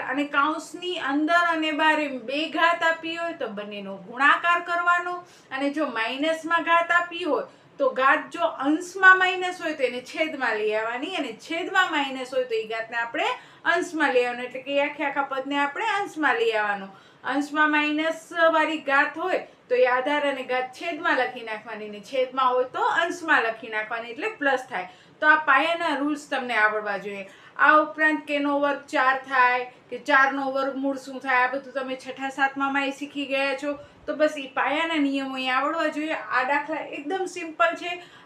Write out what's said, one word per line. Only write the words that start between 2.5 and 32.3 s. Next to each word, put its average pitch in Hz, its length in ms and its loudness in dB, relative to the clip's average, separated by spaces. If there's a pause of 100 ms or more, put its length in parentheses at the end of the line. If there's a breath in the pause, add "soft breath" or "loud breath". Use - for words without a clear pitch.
આપી 330 320 0
હોય, 339 180 -4
તો 247 140 -6
બંનેનો 202 500 -10
ગુણાકાર 285 640 2
કરવાનો. 349 540 0 (380 loud breath)
અને 277 180 -2
જો 294 160 -2
માઇનસમાં 294 800 -2
ઘાત 339 280 4
આપી 349 320 0
હોય, 247 200 0 (340 loud breath)
તો 262 120 2
ઘાત 277 420 4
જો 339 80 -10
અંશમાં 359 760 4
માઇનસ 370 440 0
હોય, 320 120 -4
તો 269 100 -2
એને 247 180 -2
છેદમાં 277 540 -2
લઈ 214 180 -2
આવવાની 247 420 -4
અને 262 180 -4
છેદમાં 359 580 -2
માઇનસ 269 420 -4
હોય, 254 100 0
તો 226 120 -4
એ 220 120 -4
ઘાતને 226 300 -6
આપણે 233 260 -2 (420 loud breath)
અંશમાં 311 480 0
લઈ 247 100 4
આવવાનો, 247 200 -4
એટલે - 180 -10
કે 277 200 0
આખે 294 240 -2
આખા 277 160 -2
પદને 277 360 -4
આપણે 285 280 -2
અંશમાં 311 500 0
લઈ 226 160 2
આવવાનો. 202 360 -2 (360 loud breath)
અંશમાં 294 480 0
માઇનસ 302 640 0 (200)
વાળી 311 240 2
ઘાત 285 400 2
હોય, 349 300 -2 (220 loud breath)
તો 247 60 2
એ 247 100 6
આધાર 285 420 2
અને 262 160 -2
ઘાત 254 300 -4
છેદમાં 330 440 -2
લખી 247 240 -2
નાખવાની 214 480 -10
ને 208 100 -12
છેદમાં 254 540 0
હોય, 254 100 2
તો 330 180 -4
અંશમાં 320 640 2
લખી 226 240 -4
નાખવાની, 226 440 -6
એટલે 349 180 -4
પ્લસ 277 300 2 (100)
થાય. 185 200 -6 (300 loud breath)
તો 302 80 4
આ 311 80 8
પાયાના 311 600 2
રૂલ્સ 285 340 -4
તમને 247 260 -2
આવડવા 214 420 2
જોઈએ. 196 320 -10 (280 loud breath)
આ 294 200 8
ઉપરાંત 302 480 2
કેનો 285 340 0
વર્ગ 277 200 0
ચાર 262 380 2
થાય 247 480 2 (240 loud breath)
કે 247 80 -8
ચારનો 269 540 2
વર્ગમૂળ 269 460 -2
શું 262 220 -12
થાય, 254 280 2
આ - 0 -
બધું 262 260 -6
તમે 262 220 -6
છઠ્ઠા 262 340 -10
સાતમામાં 277 580 -2